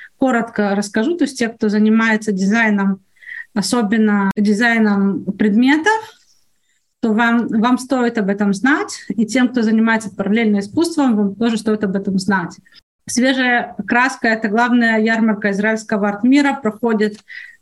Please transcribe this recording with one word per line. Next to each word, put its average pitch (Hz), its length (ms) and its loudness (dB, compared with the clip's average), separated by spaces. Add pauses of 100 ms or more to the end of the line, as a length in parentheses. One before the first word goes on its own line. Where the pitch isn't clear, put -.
(160)
коротко 226 600 0
расскажу, 220 400 -2
то 302 80 0
есть - 140 -6
те, 226 100 -2
кто 220 200 -4
занимается 220 640 2
дизайном, 196 680 0 (540)
особенно 208 840 0
дизайном 208 880 0
предметов, 269 880 0 (840)
то 226 120 0
вам, 233 360 2
вам 240 300 2
стоит 240 400 -2
об 196 100 0
этом 202 240 0
знать, 294 560 -2
и 208 160 -2
тем, 247 240 2
кто 247 140 0
занимается 220 480 0
параллельно 208 480 0
искусством, 277 580 0
вам 202 200 0
тоже 226 200 0
стоит 214 280 -2
об 190 100 -2
этом 196 240 -2
знать. 185 380 -2 (500)
Свежая 247 680 0 (100)
краска — 247 420 0
это 220 200 -2
главная 226 520 2
ярмарка 220 520 0
израильского 208 560 -2
арт-мира, 269 520 2
проходит 214 600 -2 (420)